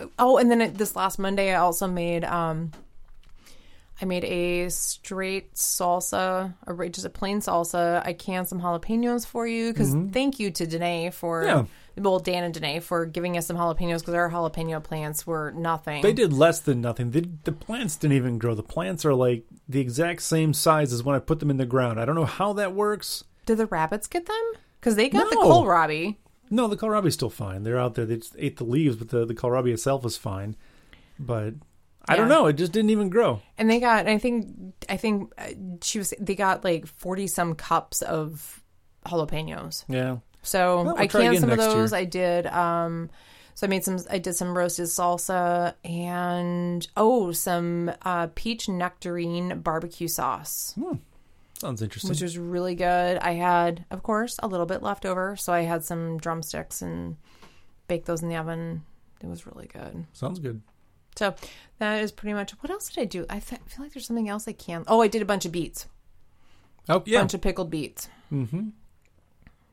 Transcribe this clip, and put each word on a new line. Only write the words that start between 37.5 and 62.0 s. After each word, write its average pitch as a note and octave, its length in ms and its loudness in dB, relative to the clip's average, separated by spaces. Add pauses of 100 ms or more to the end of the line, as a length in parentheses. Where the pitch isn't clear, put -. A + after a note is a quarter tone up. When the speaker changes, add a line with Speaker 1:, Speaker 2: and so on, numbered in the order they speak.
Speaker 1:
cups - 460 -2
of D#3 600 -6 (420)
jalapenos. D#3+ 840 -4
Speaker 2:
Yeah. B2+ 300 -2 (240)
Speaker 1:
So F3+ 360 4
Speaker 2:
Well, F3 80 2
we'll E4+ 120 0
Speaker 1:
I G3+ 100 4
Speaker 2:
try G3+ 140 4
Speaker 1:
canned A#3 120 6
Speaker 2:
again F3 80 6
Speaker 1:
some G3 100 6
of A#3 60 4
Speaker 2:
next A3 140 4
year. A3 100 4
Speaker 1:
those. A3 120 2
I F#3 120 0
did, F3 420 0
um, E3+ 600 0 (460)
so - 120 -2
I - 20 0
made F#3+ 140 0
some, F#3 160 -2 (100)
I G3 100 -2
did F3 160 -4
some F3+ 220 -2
roasted F3 280 0
salsa F3 880 0 (100)
and, F3 1120 -2
oh, G#3+ 380 4
some, E3+ 580 0 (120)
uh, F3 320 0
peach A3+ 340 -4
nectarine F3 920 -4
barbecue E3 460 -4
sauce. - 720 -4
Speaker 2:
Hmm. E4+ 140 -6 (640)
Sounds B2 220 -6
interesting. A2 280 -6
Speaker 1:
Which D3+ 120 -2
was F3 160 -6
really F3 380 -4
good. F3+ 420 2
I F3 160 0
had, F3 580 2
of F#3 100 -10
course, A3+ 400 -2
a - 60 -4
little F3+ 180 -2
bit F3+ 160 -4
left G3+ 240 -4
over, F#3 300 -2
so F#3+ 160 -4
I F3 120 4
had E3+ 200 -2
some E3 340 -6
drumsticks D#3+ 640 -8
and E3+ 360 -8 (720)
baked E3+ 160 -2
those E3 180 -4
in E3+ 60 -4
the E3 80 -4
oven. E3 460 -6 (380)
It - 60 -14
was E3+ 180 -14
really - 220 -18
good. - 460 -14
Speaker 2:
Sounds E3 260 -6
good. A#2+ 220 -8 (560)
Speaker 1:
So G3 180 0 (440)
that G#3+ 220 0